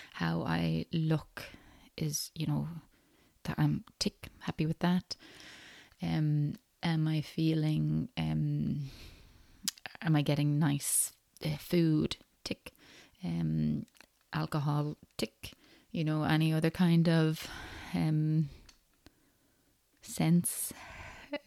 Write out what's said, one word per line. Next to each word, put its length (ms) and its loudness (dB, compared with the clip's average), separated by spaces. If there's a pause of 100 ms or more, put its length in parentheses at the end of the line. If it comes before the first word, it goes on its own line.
(140)
How 300 -2
I 480 0
look 520 -2 (540)
is, 380 -4
you 120 -4
know, 200 0 (760)
that 140 -6
I'm 260 0 (160)
tick, 300 -6 (100)
happy 260 -4
with 140 -2
that. 360 0 (880)
Um, 540 0 (280)
am 240 0
I 140 0
feeling, 960 0
um, 720 -2 (1120)
am 140 4
I 60 6
getting 380 2
nice, 540 0 (320)
uh, 140 -4
food? 580 2 (260)
Tick. 300 -10 (500)
Um, 640 0 (480)
alcohol? 640 -2 (200)
Tick. 340 -8 (400)
You 120 -2
know, 200 0
any 280 4
other 180 2
kind 380 6
of, 400 4 (460)
um, 560 2 (1500)
sense, 720 2 (720)